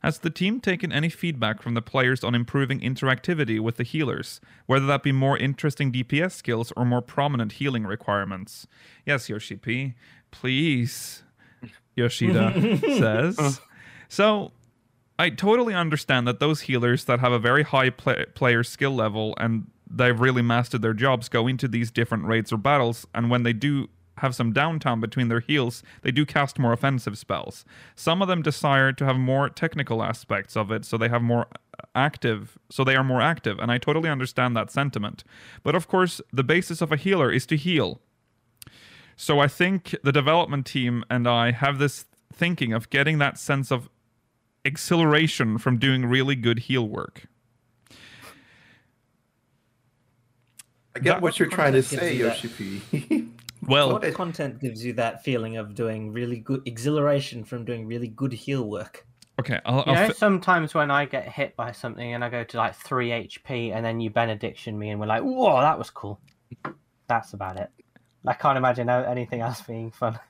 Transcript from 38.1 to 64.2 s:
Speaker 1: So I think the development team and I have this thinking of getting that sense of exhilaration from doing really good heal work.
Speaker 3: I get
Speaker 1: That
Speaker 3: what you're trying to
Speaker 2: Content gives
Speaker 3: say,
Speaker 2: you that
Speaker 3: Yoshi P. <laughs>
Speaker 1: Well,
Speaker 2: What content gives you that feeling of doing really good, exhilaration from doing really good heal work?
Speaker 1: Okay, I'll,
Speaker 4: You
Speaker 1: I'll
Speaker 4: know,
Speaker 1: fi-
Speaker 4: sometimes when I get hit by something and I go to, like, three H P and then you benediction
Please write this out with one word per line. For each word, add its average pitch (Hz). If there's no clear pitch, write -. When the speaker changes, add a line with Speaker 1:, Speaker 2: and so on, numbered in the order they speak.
Speaker 1:
So 147
I 143
think 180
the 139
development 143
team 123
and 120
I 120
have 139
this 143
thinking 165
of 113
getting 147
that 143
sense 135
of 123
exhilaration 151
from 123
doing 131
really 131
good 120
heal 123
work. -
Speaker 3:
I -
get 135
Speaker 1:
That -
Speaker 3:
what 170
you're 165
trying 147
to 135
Speaker 2:
Content -
gives 139
Speaker 3:
say, 165
Speaker 2:
you 120
that 113
Speaker 3:
Yoshi 101
P. -
<laughs> -
Speaker 1:
Well, 135
Speaker 2:
What 139
content 147
gives 117
you 123
that 113
feeling 113
of 104
doing 110
really 120
good, 131
exhilaration 143
from 117
doing 113
really 120
good 120
heal 135
work? 104
Speaker 1:
Okay, 123
I'll, 123
Speaker 4:
You 139
Speaker 1:
I'll 135
Speaker 4:
know, 185
Speaker 1:
fi- 156
Speaker 4:
sometimes 180
when 147
I 143
get 131
hit -
by 120
something 120
and 120
I 120
go 117
to, 117
like, 113
three 123
H 117
P 117
and 113
then 113
you 113
benediction 110